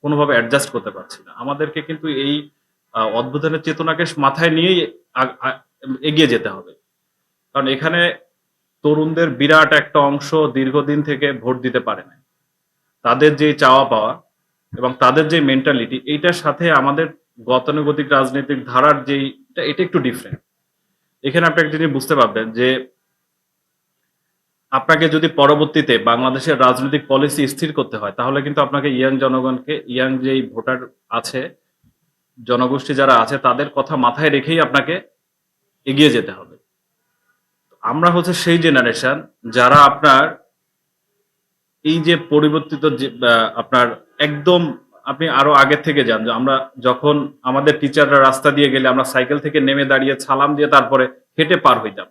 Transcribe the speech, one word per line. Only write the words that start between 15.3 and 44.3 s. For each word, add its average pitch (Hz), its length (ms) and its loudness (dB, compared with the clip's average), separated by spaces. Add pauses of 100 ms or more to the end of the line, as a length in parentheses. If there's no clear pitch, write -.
মেন্টালিটি, 131 640 0
এইটার 151 280 -2
সাথে 165 380 -2
আমাদের 143 360 0 (360)
গতানুগতিক 143 680 -2
রাজনৈতিক 135 540 -2
ধারার 135 380 2
যেই, 135 460 -6
এটা, - 140 -8
এটা 147 200 -2
একটু 165 160 -2
ডিফারেন্ট। 120 400 -6 (840)
এখানে 165 240 0
আপনি 160 180 0
একটা 151 120 -6
জিনিস 156 160 -2
বুঝতে 139 220 -4
পারবেন 113 360 0
যে, 127 360 -2 (1800)
আপনাকে 156 380 2
যদি 156 180 0
পরবর্তীতে 147 680 2
বাংলাদেশের 127 640 -2
রাজনৈতিক 131 480 0
পলিসি 139 400 0
স্থির 147 260 -6
করতে 127 240 -6
হয়, 104 140 -8
তাহলে 135 300 -4
কিন্তু 143 200 -2
আপনাকে 139 280 -2
ইয়াং 131 300 0
জনগণকে, 131 680 -4
ইয়াং 131 320 -4
যেই 131 240 -2
ভোটার 123 520 -8 (160)
আছে, 131 460 -8 (920)
জনগোষ্ঠী 127 480 -2
যারা 135 220 4
আছে, 113 220 0
তাদের 135 320 0
কথা 143 260 -4
মাথায় 131 340 0
রেখেই 143 300 -2
আপনাকে 151 420 -2 (840)
এগিয়ে 143 240 4
যেতে 110 220 -2
হবে। 85 260 -20 (1200)
আমরা 156 280 0
হচ্ছে 175 240 0
সেই 170 240 0
জেনারেশন, 139 720 0 (220)
যারা 123 260 4
আপনার 143 720 4 (1400)
এই 160 160 0
যে 165 180 2
পরিবর্তিত 151 720 0
যে, 123 380 -4
আহ, 117 320 2
আপনার 117 460 0 (140)
একদম, 147 580 0 (260)